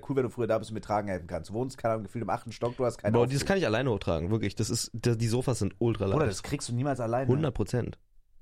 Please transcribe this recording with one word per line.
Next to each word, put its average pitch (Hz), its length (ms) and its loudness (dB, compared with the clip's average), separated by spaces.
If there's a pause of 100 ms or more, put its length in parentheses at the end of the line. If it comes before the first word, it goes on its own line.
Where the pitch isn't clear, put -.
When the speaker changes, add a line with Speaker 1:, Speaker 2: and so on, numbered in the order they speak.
Speaker 1:
cool, 135 80 0
wenn 131 80 4
du 117 40 -2
früher 117 200 -2
da 110 100 2
bist 104 120 -6
und 110 40 -8
mir 104 60 -6
tragen 104 280 0
helfen 90 200 -4
kannst. 85 220 -6
Du 98 40 -8
wohnst, 131 240 -4
keine 113 160 0
Ahnung, 110 100 -4
gefühlt 113 180 -6
im 98 80 -4
achten 117 220 -4
Stock, 127 240 -4
du 131 80 0
hast 117 140 -2
keine 104 140 0
Speaker 2:
Bro, 117 100 6
Speaker 1:
Aufzug. 127 160 2
Speaker 2:
das - 80 -2
kann 196 120 4
ich 170 80 2
alleine 120 240 2
hochtragen, 87 400 0
wirklich. 107 260 0
Das 113 140 0
ist, - 220 -2
die, 120 240 2
die 113 120 0
Sofas 123 320 2
sind 98 180 0
ultra 110 280 2
leicht. 98 80 2
Speaker 1:
Bruder, 147 120 4
das 95 160 -2
kriegst - 260 -4
du 120 60 -4
niemals 131 260 -2
alleine. 120 280 0
Speaker 2:
Hundert 135 260 2
Prozent. - 420 -2 (460)